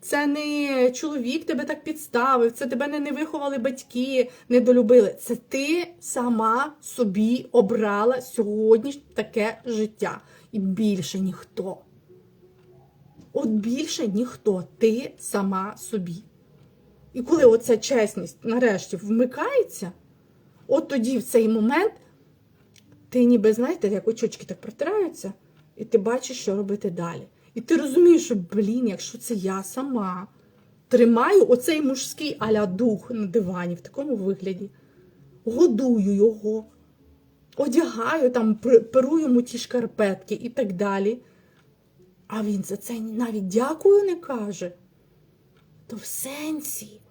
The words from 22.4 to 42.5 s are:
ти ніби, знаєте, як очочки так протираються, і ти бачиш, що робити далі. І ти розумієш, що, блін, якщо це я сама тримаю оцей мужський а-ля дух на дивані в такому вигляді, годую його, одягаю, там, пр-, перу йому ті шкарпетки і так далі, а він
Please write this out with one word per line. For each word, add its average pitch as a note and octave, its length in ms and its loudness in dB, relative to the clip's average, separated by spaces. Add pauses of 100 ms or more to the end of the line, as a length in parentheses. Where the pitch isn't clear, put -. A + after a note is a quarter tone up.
ти B3 160 2
ніби, A3 280 6
знаєте, A#3+ 360 -2
як G3 200 -2
очочки - 380 -6
так - 140 -12
протираються, D#4+ 720 -6 (460)
і A3 60 -10
ти A3 140 2
бачиш, B3 420 -2
що G3 160 -4
робити G3+ 340 -4
далі. E3+ 380 -8 (260)
І A#3 60 -8
ти E4 160 0
розумієш, D#4 480 6
що, A#3+ 100 -4
блін, G#3+ 540 -2
якщо - 300 -8
це A#3+ 160 -8
я F#3+ 280 -4
сама G3+ 640 -6 (640)
тримаю A#3+ 600 6
оцей C4+ 340 2
мужський C4+ 560 -4
а-ля G#3+ 280 0
дух G#3 440 -2
на A3 160 -4
дивані F3 480 -2
в E3+ 60 -16
такому C#4 360 -6
вигляді, F#3+ 540 -6 (760)
годую A#3 680 2
його, G#3+ 500 2 (920)
одягаю, B3+ 760 0
там, A3+ 240 2
пр-, A#3 260 6
перу C4 400 2
йому B3 220 4
ті A#3+ 160 -8
шкарпетки G#3+ 760 -4
і - 140 -10
так A3+ 240 -4
далі, G3 460 -2 (1080)
а G#3+ 160 -6
він G#3 220 -2